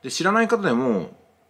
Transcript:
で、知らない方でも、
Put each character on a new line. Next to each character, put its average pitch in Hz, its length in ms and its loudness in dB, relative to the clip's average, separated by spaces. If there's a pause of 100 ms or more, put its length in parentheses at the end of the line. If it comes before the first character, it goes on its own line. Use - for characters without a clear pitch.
で、 127 80 -10
知 - 120 -4
ら 190 80 2
な 226 120 4
い 220 40 0
方 220 140 0
で 175 120 0
も、 120 360 0 (400)